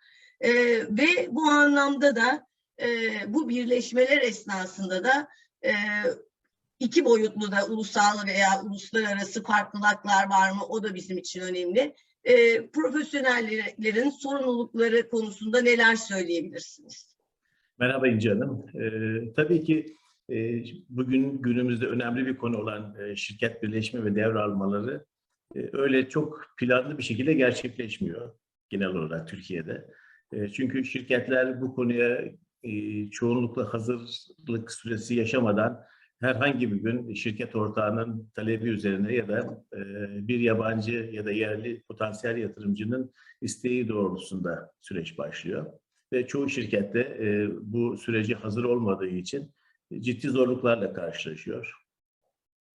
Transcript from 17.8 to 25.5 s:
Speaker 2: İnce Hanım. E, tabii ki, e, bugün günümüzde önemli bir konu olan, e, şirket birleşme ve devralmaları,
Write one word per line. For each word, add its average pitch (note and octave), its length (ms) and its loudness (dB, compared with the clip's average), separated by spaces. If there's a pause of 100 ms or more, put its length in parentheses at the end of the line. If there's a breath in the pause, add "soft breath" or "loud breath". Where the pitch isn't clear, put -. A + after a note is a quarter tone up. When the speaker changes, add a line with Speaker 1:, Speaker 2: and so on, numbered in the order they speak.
Speaker 2:
İnce A2 220 4
Hanım. A#2+ 360 0 (160)
E, A2 520 -4
tabii D#3 300 2
ki, D#3 320 0 (360 loud breath)
e, A2+ 320 -4 (260)
bugün C3 520 0
günümüzde A#2+ 440 0
önemli A#2+ 400 -2
bir C3 120 -4
konu A#2 200 -2
olan, G#2 420 -6
e, G#2 160 -8
şirket A2+ 480 -6
birleşme A2 420 -4
ve G2+ 100 0
devralmaları, G#2+ 880 -2 (500)